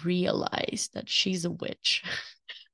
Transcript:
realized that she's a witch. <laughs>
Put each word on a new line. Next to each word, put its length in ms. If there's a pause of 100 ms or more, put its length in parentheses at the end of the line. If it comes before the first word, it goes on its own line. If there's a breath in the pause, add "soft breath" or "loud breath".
realized 920
that 160
she's 360
a 60
witch. 520
<laughs> 100 (600 loud breath)